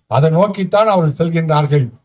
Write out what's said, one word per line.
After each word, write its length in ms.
அதை 240
நோக்கித்தான் 580
அவர்கள் 300
செல்கின்றார்கள் 680